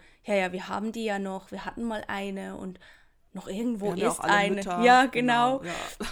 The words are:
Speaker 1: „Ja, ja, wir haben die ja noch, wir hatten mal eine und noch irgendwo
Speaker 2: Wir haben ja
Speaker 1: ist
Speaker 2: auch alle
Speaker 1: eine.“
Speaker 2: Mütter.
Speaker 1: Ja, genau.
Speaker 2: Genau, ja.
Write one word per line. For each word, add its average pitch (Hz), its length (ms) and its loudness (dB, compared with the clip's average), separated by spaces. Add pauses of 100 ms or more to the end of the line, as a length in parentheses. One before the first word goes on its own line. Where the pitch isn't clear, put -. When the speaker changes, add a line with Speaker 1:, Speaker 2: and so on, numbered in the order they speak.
(260)
Speaker 1:
„Ja, 208 80 -2
ja, 185 180 2
wir 185 180 -8
haben 202 220 -4
die 226 140 -6
ja 202 140 -2
noch, 196 320 -8
wir 196 140 -10
hatten 233 180 -8
mal 220 240 -4
eine 196 500 -6
und 185 220 -10 (540)
noch 185 140 -12
irgendwo 214 380 -4
Speaker 2:
Wir 202 60 2
haben 180 100 -4
ja 208 60 2
Speaker 1:
ist - 120 0
Speaker 2:
auch - 40 -4
alle 202 140 4
Speaker 1:
eine.“ 196 180 2
Speaker 2:
Mütter. 190 280 -2
Speaker 1:
Ja, 254 220 10
genau. 247 540 2
Speaker 2:
Genau, 262 40 -10
ja. 175 120 -6 (360)